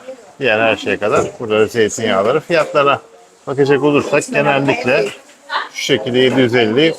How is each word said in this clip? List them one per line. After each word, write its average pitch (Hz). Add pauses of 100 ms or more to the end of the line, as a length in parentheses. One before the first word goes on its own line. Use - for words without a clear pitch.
(400)
diğer 110
her -
şeye -
kadar 107 (160)
burada 107
da 110
zeytinyağları. 110
Fiyatlara 147 (460)
bakacak 135
olursak 147
genellikle 139 (680)
şu -
şekilde 123
yedi 131
yüz 120
elli, 127